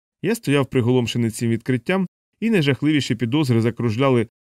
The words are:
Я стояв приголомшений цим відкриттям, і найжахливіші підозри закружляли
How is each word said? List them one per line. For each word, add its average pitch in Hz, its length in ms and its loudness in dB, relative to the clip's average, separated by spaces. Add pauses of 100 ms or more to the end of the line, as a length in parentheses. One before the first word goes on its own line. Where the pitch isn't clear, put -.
(220)
Я 202 120 -2
стояв 139 320 0
приголомшений 120 640 0
цим 117 200 -4
відкриттям, 131 560 -2 (340)
і 226 100 0
найжахливіші 147 640 2
підозри 123 460 0
закружляли 120 680 0 (180)